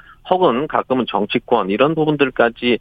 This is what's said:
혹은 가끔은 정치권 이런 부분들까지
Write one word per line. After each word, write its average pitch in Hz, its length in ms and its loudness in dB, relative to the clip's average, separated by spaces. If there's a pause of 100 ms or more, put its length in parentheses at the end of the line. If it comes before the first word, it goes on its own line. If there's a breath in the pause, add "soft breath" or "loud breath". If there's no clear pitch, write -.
(280 soft breath)
혹은 160 380 2
가끔은 120 420 -2
정치권 101 640 -2
이런 135 240 2
부분들까지 123 880 0